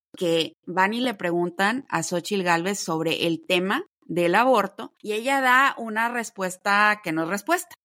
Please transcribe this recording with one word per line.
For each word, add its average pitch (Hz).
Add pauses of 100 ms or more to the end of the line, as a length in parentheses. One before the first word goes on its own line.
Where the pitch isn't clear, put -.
(160)
que 165 (120)
van 190
y 240
le 247
preguntan 185
a 165
Xóchitl 185
Gálvez 175
sobre 160
el 165
tema 190 (220)
del 170
aborto, 226
y 208
ella 254
da 254
una 226
respuesta 208
que 165
no 160
es 165
respuesta 311 (100)